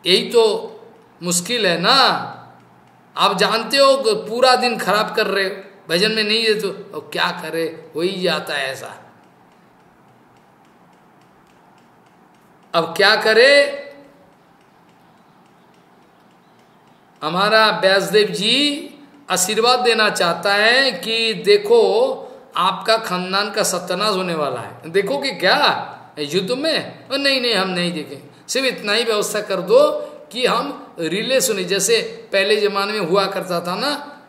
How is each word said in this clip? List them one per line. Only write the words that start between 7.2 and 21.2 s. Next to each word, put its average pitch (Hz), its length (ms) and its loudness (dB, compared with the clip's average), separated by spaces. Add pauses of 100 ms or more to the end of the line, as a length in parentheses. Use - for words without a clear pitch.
करे, 165 680 -6
हो 156 40 -4
ही 185 220 -2
जाता 160 320 -2
है 139 140 -4
ऐसा। - 440 -12 (3500)
अब 165 220 -2
क्या 202 200 4
करे? 262 640 4 (3500)
हमारा 202 580 2
व्यासदेव 190 480 4
जी 269 640 -2 (400)
आशीर्वाद 214 480 2
देना 220 320 2
चाहता 180 440 0
है 240 380 4
कि 226 420 -4